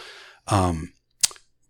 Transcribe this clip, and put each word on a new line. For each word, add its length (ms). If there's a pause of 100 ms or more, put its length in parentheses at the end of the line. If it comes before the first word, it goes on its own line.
(460)
um, 460 (760)